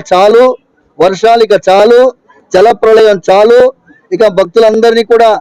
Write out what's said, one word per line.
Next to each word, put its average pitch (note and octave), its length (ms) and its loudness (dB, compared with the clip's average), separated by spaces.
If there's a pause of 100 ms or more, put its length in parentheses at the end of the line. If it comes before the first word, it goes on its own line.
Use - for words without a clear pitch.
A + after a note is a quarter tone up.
(100)
చాలు, G#3+ 340 2 (540)
వర్షాలు A3 480 0
ఇక G3+ 80 -2 (140)
చాలు, G#3+ 320 2 (520)
జలప్రళయం A3 640 0 (120)
చాలు, A3 300 2 (560)
ఇక A3+ 120 0 (120)
భక్తులందరినీ A3 720 -2
కూడా A3+ 180 2 (120)